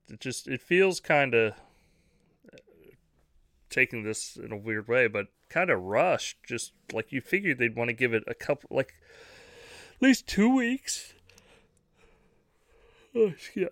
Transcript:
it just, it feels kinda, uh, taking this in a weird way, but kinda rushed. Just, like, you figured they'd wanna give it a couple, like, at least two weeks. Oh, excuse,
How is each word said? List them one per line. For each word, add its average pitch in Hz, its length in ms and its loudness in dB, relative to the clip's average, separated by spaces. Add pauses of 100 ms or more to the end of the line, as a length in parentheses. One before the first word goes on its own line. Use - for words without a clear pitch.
it - 100 -18
just, - 280 -10
it 131 160 -6
feels 185 360 2
kinda, 123 560 2 (960)
uh, - 60 -20 (1120)
taking 127 320 0
this - 340 -8
in 113 160 -14
a 107 60 -8
weird 107 300 -6
way, 120 200 2
but 101 200 -4 (220)
kinda 165 280 0
rushed. 113 680 -2
Just, - 300 -10 (180)
like, 110 200 -8
you 135 100 -4
figured 180 380 -2
they'd 120 160 0
wanna 117 180 -2
give 117 220 0
it 110 100 -2
a 117 80 -6
couple, - 420 -6
like, 135 200 -2 (1000)
at - 60 -14
least 254 240 4
two 226 280 4
weeks. 254 600 -2 (2000)
Oh, 226 140 4
excuse, 180 440 -4